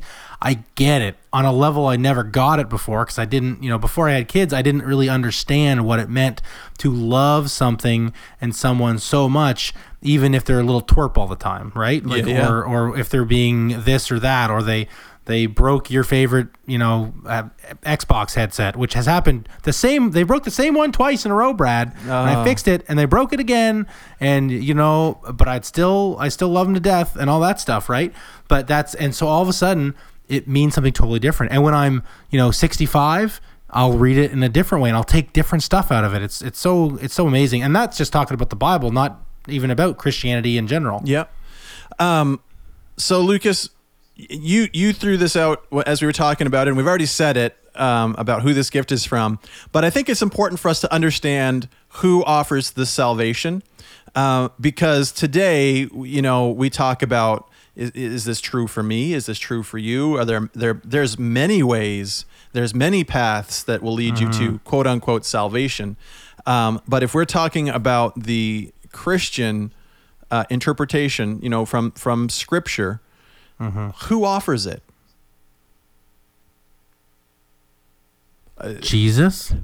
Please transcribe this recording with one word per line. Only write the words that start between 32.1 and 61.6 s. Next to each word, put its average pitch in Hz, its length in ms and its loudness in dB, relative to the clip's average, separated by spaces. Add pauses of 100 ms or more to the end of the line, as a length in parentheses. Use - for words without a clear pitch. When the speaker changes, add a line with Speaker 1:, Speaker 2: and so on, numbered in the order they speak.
Speaker 1:
you 143 80 0
know, 123 140 6
sixty-five, 160 920 2 (300)
I'll 123 260 2
read 127 200 6
it 143 140 2
in 131 120 -2
a 127 60 2
different 151 340 2
way, 120 60 2
and 113 80 2
I'll 120 60 0
take - 300 2
different 156 300 2
stuff 185 280 2
out 113 120 2
of 101 100 0
it. 101 80 -2
It's, 104 220 -8
it's 127 160 -8
so, 170 420 2
it's 127 140 -8
so 180 120 2
amazing. 127 360 2
And 143 120 2
that's 220 220 0
just - 160 -2
talking 135 220 0
about - 160 0
the - 40 -8
Bible, 139 360 0
not 131 300 -2 (260)
even 131 240 -2
about 175 260 0
Christianity 120 600 -2
in 110 100 -2
general. 123 360 -2
Speaker 2:
Yep. 143 280 -2 (680)
Um, 156 400 2 (580)
so 185 240 0
Lucas, 196 480 0 (480)
y-, - 120 -20
you, 165 420 0
you 196 220 0
threw 202 240 0
this 175 180 2
out 160 360 0
w-, 139 160 0
as 147 120 0
we 151 60 -2
were 151 80 0
talking 147 320 0
about 135 220 2
it, 139 40 2
and 131 60 0
we've 131 100 0
already 175 200 2
said 151 280 0
it, 120 220 -2 (160)
um, 117 460 0
about 113 240 -2
who 143 100 2
this 139 160 -2
gift 139 220 -2
is 127 140 -2
from. 110 340 -2 (320)
But 156 120 2
I 170 60 2
think 269 200 -2
it's 233 120 -2
important 196 380 -2
for 175 100 -2
us 160 120 0
to - 120 -2
understand 139 760 0 (320)
who 180 240 4
offers 147 460 0
the 131 140 -4
salvation, 120 800 -2 (520)
uh, 131 340 0 (120)
because 147 500 0
today, 143 760 0
w-, 131 260 -12
you 139 100 -2
know, 127 280 2
we 127 220 -2
talk 131 320 -2
about, 113 440 0 (280)
"Is, 120 160 -8
is 120 340 -8
this 113 160 -6
true 123 260 -4
for 110 140 -6
me? 113 320 -2
Is 135 140 -6
this 110 100 -8
true 117 240 -6
for 110 160 -12
you?" 131 400 -2
Are 120 80 -2
there, 110 280 -2
there, 117 300 -2
there's 131 360 -2
many 135 420 2